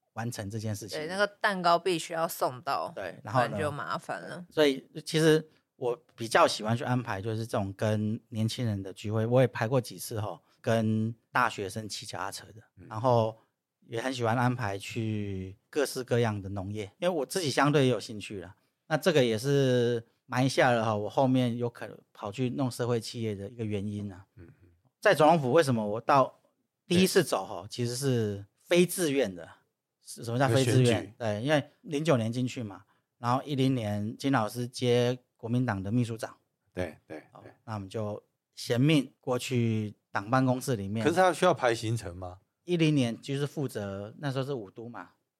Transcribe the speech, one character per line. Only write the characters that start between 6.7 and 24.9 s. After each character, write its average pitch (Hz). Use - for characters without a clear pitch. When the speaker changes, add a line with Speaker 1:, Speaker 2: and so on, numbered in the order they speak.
Speaker 1:
去 117
安 123
排 104
就 110
是 113
这 123
种 98
跟 107
年 110
轻 123
人 104
的 95
聚 107
会， 110
我 123
也 123
排 -
过 131
几 113
次 123
吼， 92
跟 110
大 123
学 101
生 110
骑 101
脚 -
踏 95
车 -
的， 95
Speaker 3:
嗯。 87
Speaker 1:
然 110
后 113
也 117
很 131
喜 123
欢 113
安 123
排 104
去 101
各 143
式 127
各 123
样 110
的 95
农 98
业， 104
因 175
为 -
我 165
自 185
己 151
相 143
对 143
也 127
有 117
兴 104
趣 98
啦。 85
那 156
这 190
个 147
也 110
是 123
埋 127
下 135
了 117
哈， 113
我 104
后 135
面 127
有 120
可 -
能 -
跑 107
去 123
弄 139
社 120
会 117
企 117
业 110
的 98
一 123
个 117
原 104
因 104
啊。 98
Speaker 3:
嗯， 85
嗯。 -